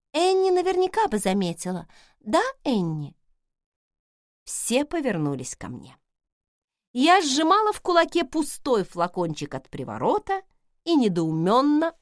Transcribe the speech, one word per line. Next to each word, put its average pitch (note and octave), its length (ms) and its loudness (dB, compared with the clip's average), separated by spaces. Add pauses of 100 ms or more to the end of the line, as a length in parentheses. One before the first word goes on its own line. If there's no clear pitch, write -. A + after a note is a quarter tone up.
(120)
Энни F#4+ 380 2
наверняка F#4 560 0
бы G#3+ 120 -2
заметила. F#3 680 -2 (340)
Да, C#4+ 220 2 (220)
Энни?» E3 500 -2 (1300)
Все - 400 -2
повернулись F3+ 680 -4
ко - 140 -14
мне. B2 280 -16 (960)
Я E4 280 4
сжимала E4 520 2
в - 80 -8
кулаке E4+ 440 0
пустой C#4+ 580 -2
флакончик E3 720 -4
от C3+ 140 -12
приворота B3 760 -4 (420)
и E4 120 2
недоуменно A3+ 1040 2